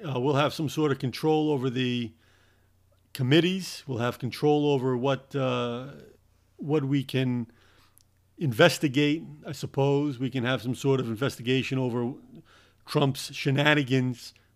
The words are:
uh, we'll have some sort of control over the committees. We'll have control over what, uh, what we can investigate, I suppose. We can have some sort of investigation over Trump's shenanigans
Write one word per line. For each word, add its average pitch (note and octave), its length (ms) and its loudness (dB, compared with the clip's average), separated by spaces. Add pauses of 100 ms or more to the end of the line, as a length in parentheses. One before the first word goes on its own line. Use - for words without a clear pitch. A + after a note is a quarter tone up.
uh, C3 120 -4
we'll C3+ 160 2
have C#3 180 2
some D#3 140 -4
sort D3+ 240 0
of C3+ 80 -4
control D#3 500 0
over C3+ 180 0
the B2 440 -2 (1000)
committees. E3+ 720 2
We'll B2+ 120 -4
have A#2+ 200 -2
control D3 540 2
over C3 240 0
what, C3+ 400 -2
uh, B2 500 -2 (720)
what D3 280 -2
we C3+ 200 0
can B2+ 420 0 (920)
investigate, D3 840 2 (240)
I E3+ 60 -10
suppose. C#3+ 640 -2
We B2+ 120 -2
can C3 120 -2
have B2 200 0
some A#2+ 120 -2
sort C3+ 240 2
of A#2+ 100 -4
investigation B2+ 720 -2
over B2 360 -2 (720)
Trump's C#3+ 460 0
shenanigans C3+ 1000 2 (220)